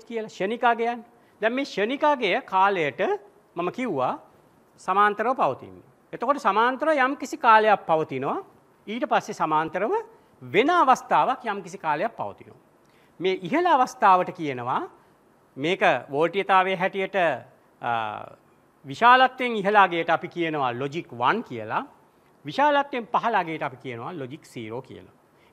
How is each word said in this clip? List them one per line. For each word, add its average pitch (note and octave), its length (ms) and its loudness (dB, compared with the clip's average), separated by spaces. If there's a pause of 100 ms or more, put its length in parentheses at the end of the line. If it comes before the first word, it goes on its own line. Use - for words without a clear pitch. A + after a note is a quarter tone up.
කියලා, A3 240 -10
ක්ෂණික A3 340 -4
අගයන්. A#3 400 0 (380)
දැන් A3+ 120 0
මේ C4+ 120 -4
ක්ෂණික B3+ 380 -4
අගය C4 280 2 (120)
කාලයට F#3 580 0 (500)
මම E3+ 200 -6
කිව්වා F3+ 420 -4 (680)
සමාන්තරව G#3 560 2
පවතින්නේ. A2 480 -4 (260)
එතකොට B3+ 300 -2
සමාන්තරව B3 560 2
යම් C4+ 200 0
කිසි C#4+ 220 -12
කාලයක් A3 480 4
පවතිනවා. D#3+ 580 -2 (440)
ඊට A3 180 -6
පස්සේ G#3 280 -2
සමාන්තරව D#3+ 580 -2 (500)
වෙන D#3+ 280 2
අවස්ථාවක් B3+ 760 2
යම් G3+ 180 -6
කිසි F3 140 -16
කාලයක් E3 380 -4
පවතිනවා. - 440 -12 (600)
මේ F#3 220 -2
ඉහළ C#4 260 0
අවස්ථාවට G3 640 2
කියනවා C#3 500 -6 (760)
මේක F3 240 -2 (260)
වෝල්ටීයතාවයේ F#3 680 2
හැටියට, F#3+ 400 -4 (640)
අ, B2 140 -6 (920)
විශාලත්වයෙන් B3 680 4
ඉහළ G#3 220 0
අගයට F3 320 4
අපි E3 180 0
කියනවා D#3 460 -2
ලොජික් C#3 380 -8
වන් C#3 320 0
කියලා. A#2+ 420 -6 (600)
විශාලත්වයෙන් C#4 640 0
පහළ A3+ 280 -2
අගයට D#3+ 280 -2
අපි C3 140 -6
කියනවා B2+ 360 -12
ලොජික් C#3 320 -12
සීරෝ A2+ 360 -12
කියලා. F#2 320 -20 (380)